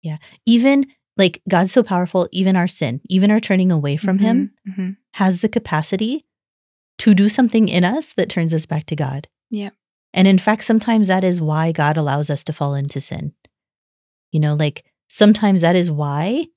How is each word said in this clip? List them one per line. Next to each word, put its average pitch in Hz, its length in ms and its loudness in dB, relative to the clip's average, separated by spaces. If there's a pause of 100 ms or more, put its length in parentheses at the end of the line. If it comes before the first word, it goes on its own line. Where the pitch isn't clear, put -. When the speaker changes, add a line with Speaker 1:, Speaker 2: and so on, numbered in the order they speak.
Speaker 1:
Yeah. 156 160 -8 (260)
Even, 269 420 4 (300)
like, 185 320 0
God's 180 240 2
so 247 120 4
powerful, 180 480 -2
even 190 240 2
our 180 100 2
sin, 135 420 -4
even 190 220 4
our 214 100 4
turning 185 300 0
away 143 260 0
from 190 220 -2
him 226 340 2 (160)
Speaker 2:
Mm-hmm, 190 140 -10
mm-hmm. 185 100 -6 (200)
Speaker 1:
has 190 280 0
the 220 80 -2
capacity 214 760 -4 (760)
to 214 160 4
do 202 140 4
something 226 400 2
in 180 160 2
us 262 300 -2
that - 140 -2
turns 165 240 -2
us 156 140 -2
back 156 200 -6
to 160 100 -6
God. 139 320 -6 (220)
Speaker 2:
Yep. 202 240 -8 (380)
Speaker 1:
And 185 140 4
in 190 120 6
fact, 220 260 0
sometimes 220 420 2
that 185 180 0
is 180 160 0
why 156 300 0
God 156 260 0
allows 147 340 -2
us 139 140 -4
to 156 80 -8
fall 143 220 -4
into 139 260 -6
sin. 143 320 -10 (1000)
You 160 80 0
know, 151 140 0
like, 151 300 -4 (240)
sometimes 208 520 2
that 170 160 2
is 175 140 0
why 151 560 -4 (100)